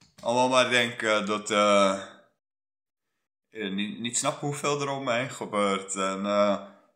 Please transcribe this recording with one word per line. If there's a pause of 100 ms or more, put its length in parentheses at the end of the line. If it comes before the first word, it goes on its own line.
(220)
Allemaal
maar
denken
dat,
eh, (1500)
eh,
niet,
niet
snappen
hoeveel
er
om
me
heen
gebeurt.
En,
eh, (340)